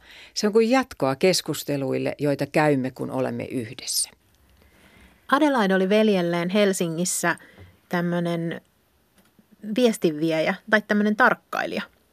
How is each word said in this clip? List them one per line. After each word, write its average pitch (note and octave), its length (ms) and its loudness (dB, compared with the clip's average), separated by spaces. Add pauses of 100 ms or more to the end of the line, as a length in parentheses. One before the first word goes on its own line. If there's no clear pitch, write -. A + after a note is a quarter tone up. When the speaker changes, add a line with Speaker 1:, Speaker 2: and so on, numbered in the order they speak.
(340)
Speaker 1:
Se - 140 -2
on G3+ 60 0
kuin A3+ 160 4
jatkoa A#3+ 460 0
keskusteluille, C#3 1040 -2
joita C#3+ 260 -2
käymme, C#3+ 460 2
kun B2+ 200 -8
olemme B2 340 -4
yhdessä. - 640 -8 (1200)
Speaker 2:
Adelaide C4 440 4
oli F#3 140 2
veljelleen F3+ 600 2
Helsingissä F3+ 840 0 (540)
tämmönen E3+ 720 -4 (1120)
viestinviejä E3 800 0 (140)
tai G#3+ 180 4
tämmönen G#3 280 2
tarkkailija. - 640 0 (320)